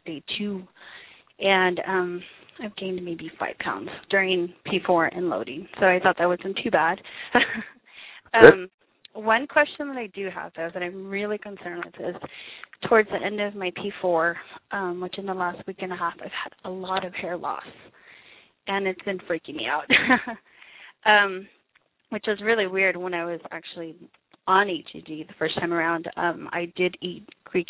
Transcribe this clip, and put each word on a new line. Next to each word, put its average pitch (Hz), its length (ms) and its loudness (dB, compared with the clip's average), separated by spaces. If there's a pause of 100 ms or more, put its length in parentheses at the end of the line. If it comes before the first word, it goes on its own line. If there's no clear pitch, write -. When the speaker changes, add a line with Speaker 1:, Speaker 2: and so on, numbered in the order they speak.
Speaker 1:
day 156 180 -10 (160)
two, 202 240 -4 (760)
and, 185 480 4
um, 180 360 -2 (400)
I've 208 140 -10
gained 185 280 -6
maybe 165 340 -8
five - 220 -4
pounds - 280 -6 (220)
during 185 420 2 (120)
P 175 200 -2
four 170 220 4
and 180 220 -2
loading, 135 400 -6 (100)
so 202 80 6
I 180 160 6
thought 185 160 4
that 170 80 2
wasn't 180 360 -2
too 233 80 -2
bad. 170 280 4 (360)
<laughs> 247 60 6 (920)
Um, 190 360 12 (440)
Speaker 2:
Good. 214 100 -10
Speaker 1:
one 226 220 2
question 294 420 2
that 269 100 -8
I 226 160 -6
do 196 200 -6
have, 170 220 -10
though, 165 160 -6
that 180 100 -6
I'm 190 240 -8
really 208 300 -4
concerned 175 480 -12
with 175 300 -8
is - 20 -12 (720)
towards 214 220 6
the 208 120 -2
end 208 200 -4
of 202 120 -4
my 185 220 -6
P 202 140 -6 (100)
four, 170 360 2 (340)
um, 180 320 -4
which 180 160 -8
in 196 80 -10
the 185 80 -4
last 180 320 -4
week 190 140 -10
and 185 120 -6
a 175 40 -6
half, 170 180 -2
I've - 160 -14
had - 220 -10 (120)
a 190 60 -10
lot 185 340 -4
of 180 80 -10
hair 175 240 -6
loss, 139 260 -6 (1040)
and 196 200 -2
it's 185 160 -4
been 190 160 -4
freaking 165 380 -6
me 117 140 -8
out. 147 200 -2
<laughs> 240 460 4 (680)
Um, 202 440 4 (640)
which 214 180 -8
was 202 160 0
really 214 240 2
weird 185 280 2
when 180 160 -6
I 170 120 -4
was 170 160 -6 (100)
actually 165 460 -12 (500)
on 196 240 4
H 165 220 -6
C 160 120 -14
G 156 220 -10
the - 100 -20
first 160 220 -2
time 170 140 -2
around. 165 440 0
Um, 170 360 -2
I 175 240 -6
did 180 260 0
eat 180 240 -10 (180)
Greek 180 260 -2